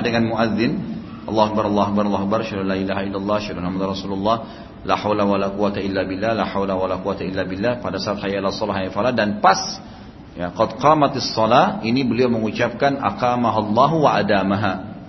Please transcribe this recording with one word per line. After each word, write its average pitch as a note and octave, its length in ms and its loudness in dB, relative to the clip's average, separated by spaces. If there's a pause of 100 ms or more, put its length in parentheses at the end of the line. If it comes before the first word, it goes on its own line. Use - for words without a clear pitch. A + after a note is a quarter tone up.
dengan A#2 240 2
muadzin, A2+ 480 0 (480)
"Allahu G#2+ 240 2
Akbar, G#2+ 160 0
Allahu G2+ 240 2
Akbar, G2+ 160 2
Allahu G2 240 0
Akbar, A2 160 2
asyhadu G2 160 -4
an F#2+ 80 -2
la F#2+ 80 0
ilaha F#2+ 240 -2
illallah, G2 400 -2
asyhadu F#2 160 -8
anna F2+ 160 -2
Muhammadar F#2+ 160 -2
Rasulullah, G2 460 -2 (500)
la F#2+ 80 2
haula G#2 320 2
wala G2 240 2
quwata G2+ 320 -2
illa G2 240 -2
billah, F#2+ 240 -2
la G#2 160 0
haula G2 320 -2
wala F#2 240 -2
quwata F#2+ 240 -4
illa F#2+ 160 -2
billah." G2 400 -2
Pada F#2+ 160 -4
saat G2+ 240 -4
hayya G2 160 -2
'alas F#2+ 160 -2
shalah, G2+ 240 -2
hayya F#2 160 -4
'alas G#2 80 -6
falah, B2+ 80 2
dan G#2+ 320 0
pas F#3 160 6 (800)
ya, F2 160 -6
qad A2 240 0
qamatis C3+ 560 2
shalah, B2+ 480 4
ini A#2+ 240 2
beliau A#2 240 2
mengucapkan, A#2 720 0
"Aqamahallahu A#2+ 1040 2
wa A2+ 80 4
adamaha." G2+ 800 2 (140)